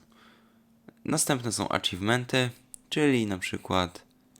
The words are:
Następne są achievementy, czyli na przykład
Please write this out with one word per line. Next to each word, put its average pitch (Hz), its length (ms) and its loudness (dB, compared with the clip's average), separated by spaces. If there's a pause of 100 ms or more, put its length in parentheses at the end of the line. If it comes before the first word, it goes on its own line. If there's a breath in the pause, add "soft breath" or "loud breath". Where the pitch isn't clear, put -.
(1040 soft breath)
Następne 127 460 0
są 104 180 -2
achievementy, 123 800 0 (400)
czyli 135 360 2
na 98 120 -2
przykład - 680 -2 (360 soft breath)